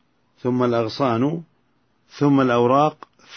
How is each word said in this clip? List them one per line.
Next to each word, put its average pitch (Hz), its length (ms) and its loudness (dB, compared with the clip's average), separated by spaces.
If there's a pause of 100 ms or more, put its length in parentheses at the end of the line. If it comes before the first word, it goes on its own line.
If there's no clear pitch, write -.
(420)
ثم 123 200 -2
الأغصان، 120 800 -2 (680)
ثم 143 300 2
الأوراق، 127 680 0 (280)